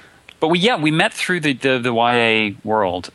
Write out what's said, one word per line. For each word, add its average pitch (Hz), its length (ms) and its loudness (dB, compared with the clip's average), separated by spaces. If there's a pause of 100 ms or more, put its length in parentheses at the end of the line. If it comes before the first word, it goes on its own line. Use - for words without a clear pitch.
(380)
but 160 100 0
we, 175 100 2
yeah, 226 180 2
we 151 140 0
met 175 240 -2
through 180 260 -4
the, 147 140 0
the, 131 240 0
the 120 160 -2
Y 117 200 2
A 110 480 2
world. 98 520 -2